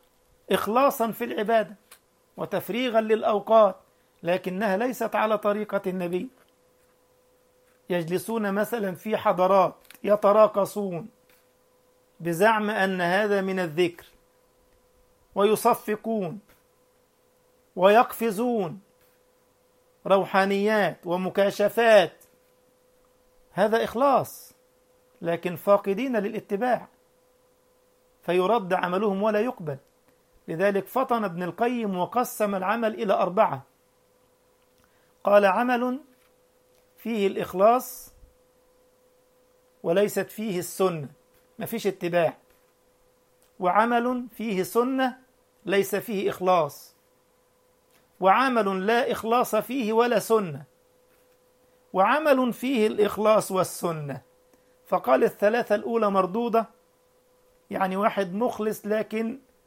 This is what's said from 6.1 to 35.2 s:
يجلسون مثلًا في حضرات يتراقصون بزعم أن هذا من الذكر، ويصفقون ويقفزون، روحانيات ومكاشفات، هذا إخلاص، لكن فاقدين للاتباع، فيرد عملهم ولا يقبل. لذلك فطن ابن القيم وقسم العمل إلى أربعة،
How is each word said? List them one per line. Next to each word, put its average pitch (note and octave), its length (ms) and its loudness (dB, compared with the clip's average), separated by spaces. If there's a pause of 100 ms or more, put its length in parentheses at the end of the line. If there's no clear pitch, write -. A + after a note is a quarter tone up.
يجلسون F#3 600 -2
مثلًا G3+ 420 -4
في G#3+ 220 -4
حضرات F#3 580 2 (300)
يتراقصون G#3 1040 2 (1120)
بزعم G3+ 500 2
أن F#3+ 300 0
هذا G3 400 0
من F#3+ 180 -4
الذكر، F3 480 -2 (1300)
ويصفقون G#3+ 1040 0 (1400)
ويقفزون، G#3 1040 2 (1300)
روحانيات G3 1000 2
ومكاشفات، G3 1200 2 (1300)
هذا A3 320 0
إخلاص، A#3+ 680 0 (720)
لكن E3+ 340 -4
فاقدين G3+ 600 0
للاتباع، G#3+ 720 -4 (1300)
فيرد F#3 500 0
عملهم F#3+ 500 -2
ولا G#3 180 0
يقبل. G3 360 -6 (720)
لذلك F#3+ 380 -2
فطن A#3+ 380 -2
ابن F3+ 180 -6
القيم G#3+ 560 -4
وقسم G3+ 560 -2
العمل A3 400 -2
إلى A3 180 -2
أربعة، F3 500 0 (1600)